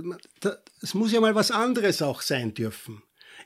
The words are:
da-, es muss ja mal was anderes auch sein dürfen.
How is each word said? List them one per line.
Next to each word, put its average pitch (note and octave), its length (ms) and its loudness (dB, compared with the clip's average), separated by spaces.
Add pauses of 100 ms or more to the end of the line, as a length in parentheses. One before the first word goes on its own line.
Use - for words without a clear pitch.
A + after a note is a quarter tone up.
(400)
da-, G3 180 -4 (260)
es E3 100 -8
muss G#3+ 180 0
ja A3+ 100 4
mal A3 120 6
was G#3 160 2
anderes A3 540 2
auch C#3 180 -2
sein A#2+ 320 -2
dürfen. A2 480 -8 (440)